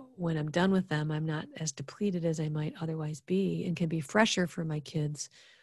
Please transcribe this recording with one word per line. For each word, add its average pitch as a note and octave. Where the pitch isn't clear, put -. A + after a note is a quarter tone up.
when E3
I'm D3+
done F#3
with F#3
them, D3+
I'm D#3
not D#3
as D#3+
depleted F3
as D#3+
I D#3
might D3+
otherwise D#3+
be F3+
and F3
can E3
be D#3+
fresher G3+
for E3+
my D3+
kids D3